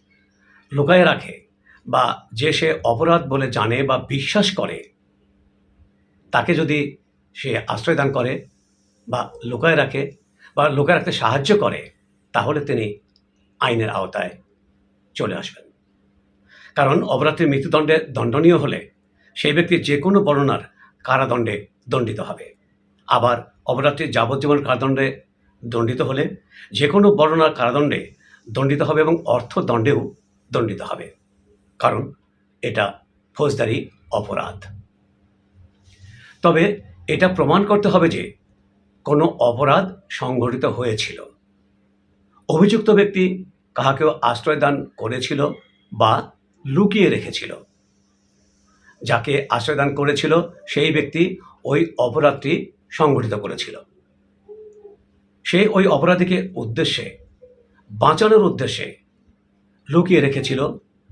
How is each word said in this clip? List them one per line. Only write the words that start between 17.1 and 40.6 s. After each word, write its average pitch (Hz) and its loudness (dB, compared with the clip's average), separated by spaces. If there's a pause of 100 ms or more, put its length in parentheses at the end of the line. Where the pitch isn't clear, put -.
মৃত্যুদণ্ডে 151 2 (160)
দণ্ডনীয় 139 4
হলে 143 -4 (560)
সেই 151 -2
ব্যক্তি 170 2
যে 127 0
কোনো 190 2
বর্ণনার 139 0 (420)
কারাদণ্ডে 120 -2 (220)
দণ্ডিত 113 -2
হবে। - -12 (600)
আবার 120 2 (300)
অপরাধীর 143 -2
যাবজ্জীবন 139 2
কারাদণ্ডে 135 0 (560)
দণ্ডিত 117 -2
হলে 131 -2 (480)
যে 160 0
কোনো 208 6
বর্ণনার 156 4
কারাদণ্ডে 123 0 (460)
দণ্ডিত 135 0
হবে 151 2
এবং 156 4 (120)
অর্থদণ্ডেও 123 0 (500)
দণ্ডিত 113 -2
হবে, - -10 (720)
কারণ 113 0 (600)
এটা 107 -2 (520)
ফৌজদারি 123 -2 (220)
অপরাধ। 101 -6 (1800)
তবে 170 2 (260)
এটা 151 2
প্রমাণ 160 2
করতে 208 2
হবে 165 4
যে - -4 (840)
কোনো 147 4
অপরাধ 139 2 (260)
সংঘটিত 127 -4